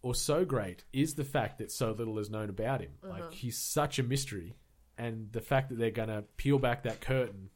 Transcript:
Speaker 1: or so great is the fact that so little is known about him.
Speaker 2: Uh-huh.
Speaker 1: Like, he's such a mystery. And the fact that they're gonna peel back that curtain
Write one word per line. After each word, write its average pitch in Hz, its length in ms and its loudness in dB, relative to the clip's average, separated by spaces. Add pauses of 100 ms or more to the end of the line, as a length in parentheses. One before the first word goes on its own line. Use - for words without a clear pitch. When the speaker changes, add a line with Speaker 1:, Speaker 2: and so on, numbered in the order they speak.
Speaker 1:
or 123 140 0
so 160 300 4
great 101 480 -2
is 147 220 2
the 143 100 0
fact 131 320 0
that - 160 -6
so 113 180 2
little 110 280 -2
is 104 100 -2
known 107 200 -2
about 110 300 0
him. - 120 -8 (120)
Speaker 2:
Uh-huh. 190 80 -10 (140)
Speaker 1:
Like, 160 80 -12
he's 120 240 -4
such 147 420 0
a 127 40 4
mystery. 117 520 -2 (420)
And 113 360 -6
the 113 80 -2
fact 135 280 2
that 123 80 -6
they're 117 140 4
gonna 107 300 -2 (160)
peel 139 200 6
back 123 260 2
that 117 180 -2
curtain 101 540 0